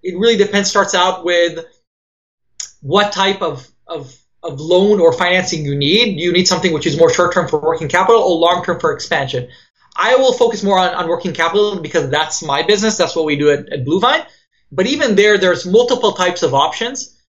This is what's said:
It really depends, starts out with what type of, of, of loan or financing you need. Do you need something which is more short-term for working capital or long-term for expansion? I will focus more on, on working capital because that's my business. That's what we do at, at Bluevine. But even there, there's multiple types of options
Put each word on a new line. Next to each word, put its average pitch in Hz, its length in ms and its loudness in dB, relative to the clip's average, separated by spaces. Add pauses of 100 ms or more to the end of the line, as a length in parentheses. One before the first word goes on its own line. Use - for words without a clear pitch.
It 180 160 -8
really 226 180 4
depends, 196 340 0
starts 196 240 0
out 185 300 0
with 170 400 0 (1160)
what 202 320 0
type 196 300 -2
of, 139 260 -6 (180)
of, 143 260 -12 (300)
of 143 180 -10
loan 185 400 2
or 165 120 6
financing 180 520 0
you 143 100 -2
need. 170 420 2
Do 151 60 -8
you 175 100 0
need 180 140 2
something 175 260 0
which 147 140 -2
is 147 100 -2
more 165 160 6
short-term 175 360 0
for 151 120 -2
working 160 280 -2
capital 196 320 2
or 180 180 2
long-term 170 400 0
for 156 140 -2
expansion? 135 560 -4 (480)
I 226 200 2
will 262 160 4
focus 226 300 0
more 196 160 2
on, 180 160 0
on 170 140 -4
working 170 240 -4
capital 185 480 0
because 147 300 -4
that's 156 320 -4
my 151 200 -2
business. 208 340 0
That's - 200 -2
what 165 80 0
we 151 120 -2
do 147 140 2
at, 143 220 -2
at 131 120 -6
Bluevine. 233 400 0 (460)
But 185 160 -2
even 277 300 0
there, 208 220 4
there's 180 280 0
multiple 226 460 2
types 180 300 -2
of 139 120 0
options 226 680 -4 (120)